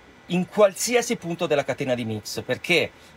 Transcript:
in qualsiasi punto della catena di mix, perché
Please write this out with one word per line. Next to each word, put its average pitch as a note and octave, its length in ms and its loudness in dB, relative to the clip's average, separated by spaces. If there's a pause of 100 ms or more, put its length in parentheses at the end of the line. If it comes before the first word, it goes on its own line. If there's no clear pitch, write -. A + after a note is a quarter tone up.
(280)
in F3+ 200 0
qualsiasi A3 680 2
punto E3+ 300 -4
della C#3+ 180 2
catena C3 300 -2
di A#2+ 120 -2
mix, A2 380 -6
perché B2 480 0 (260)